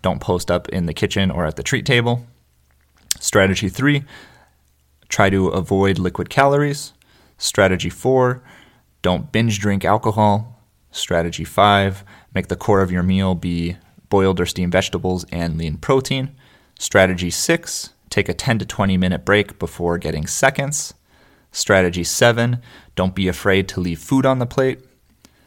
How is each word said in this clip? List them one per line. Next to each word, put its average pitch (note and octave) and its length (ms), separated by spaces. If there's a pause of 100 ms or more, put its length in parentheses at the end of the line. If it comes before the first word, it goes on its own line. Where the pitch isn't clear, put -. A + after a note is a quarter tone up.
Don't - 180
post F2+ 320
up F2+ 180
in F2 160
the D#2+ 80
kitchen G2 380
or E2+ 140
at D#2 100
the - 80
treat - 220
table. A#2+ 420 (920)
Strategy F#2+ 500
three, C#3+ 340 (1040)
try G2+ 220
to F#2+ 180
avoid F#2+ 500
liquid F2+ 320
calories. C#3+ 600 (460)
Strategy F#2+ 520
four, B2+ 540 (580)
don't F2+ 300
binge A2 280
drink G2 260
alcohol. G#2+ 760 (300)
Strategy E2 540
five, G2 580 (320)
make F#2+ 140
the F#2+ 60
core G2 260
of F2+ 100
your F2+ 120
meal F#2+ 320
be F2 420 (320)
boiled F#2+ 300
or F2+ 60
steamed F2+ 260
vegetables F#2 600
and E2+ 260
lean D#2+ 200
protein. C3+ 580 (420)
Strategy F2+ 520
six, - 640 (160)
take - 200
a F2 40
ten A2+ 260
to F2+ 60
twenty F#2+ 300
minute F#2 300
break G2+ 340
before E2+ 380
getting D2+ 300
seconds. C#3+ 680 (580)
Strategy F#2 520
seven, A#2+ 560 (360)
don't F#2 200
be F#2+ 120
afraid F#2+ 400
to - 120
leave F2 200
food C3+ 260
on C3 140
the B2 60
plate. C3 340 (680)